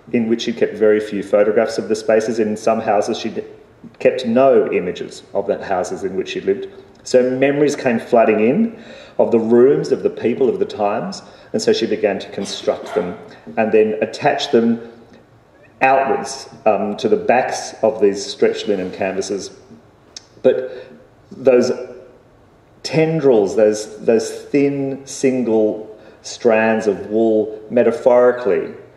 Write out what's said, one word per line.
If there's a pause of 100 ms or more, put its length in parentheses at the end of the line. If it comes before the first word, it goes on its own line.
(120)
in
which
she'd
kept
very
few
photographs
of
the
spaces.
In
some
houses,
she'd (540)
kept
no
images (100)
of
the
houses
in
which
she
lived. (360)
So
memories
came
flooding
in (360)
of
the
rooms,
of
the
people,
of
the
times, (300)
and
so
she
began
to
construct
them (380)
and
then
attach
them (1000)
outwards, (180)
um,
to
the
backs
of
these
stretched
linen
canvases. (920)
But (440)
those (1120)
tendrils,
those,
those
thin
single (360)
strands
of
wool,
metaphorically (220)